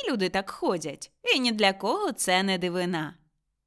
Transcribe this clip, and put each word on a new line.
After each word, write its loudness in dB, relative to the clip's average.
люди 0
так -2
ходять, -4
і 2
ні 2
для 4
кого -2
це 2
не 2
дивина». -2